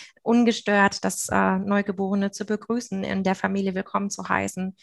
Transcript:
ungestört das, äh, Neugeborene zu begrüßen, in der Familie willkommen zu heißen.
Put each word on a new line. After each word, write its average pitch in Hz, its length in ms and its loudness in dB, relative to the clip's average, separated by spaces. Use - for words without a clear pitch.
ungestört 214 840 4
das, - 260 -4
äh, 190 280 4
Neugeborene 196 720 0
zu 202 140 -8
begrüßen, 214 600 -4
in 196 180 -2
der 185 120 2
Familie 196 400 -6
willkommen 202 360 -6
zu 185 180 -10
heißen. 190 540 -4